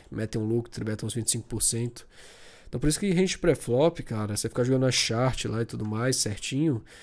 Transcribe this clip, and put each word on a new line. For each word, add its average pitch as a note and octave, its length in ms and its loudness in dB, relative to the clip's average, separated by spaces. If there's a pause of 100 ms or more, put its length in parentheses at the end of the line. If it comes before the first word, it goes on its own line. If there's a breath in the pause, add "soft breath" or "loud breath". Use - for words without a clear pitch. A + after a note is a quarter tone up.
(100)
metem A2 300 -4
um A2 60 -2
lucro, A2+ 240 0
tribetam G#2+ 360 -4
uns G#2+ 80 -6
vinte A2+ 120 -4
e - 60 0
cinco A2+ 140 -6
por A2+ 160 -4
cento. A#2+ 440 -2 (600 loud breath)
Então - 140 -6
por D3+ 80 2
isso D3+ 100 2
que G3+ 140 2
range F#3 240 2
pré-flop, D3+ 640 2
cara, G#2+ 380 -4
você - 120 -2
ficar B2 160 0
jogando C3 220 4
a B2+ 40 4
chart B2 540 2
lá A2+ 160 -2
e A#2 60 -2
tudo A2 180 -8
mais, A#2 320 0
certinho, D3 640 0 (200 loud breath)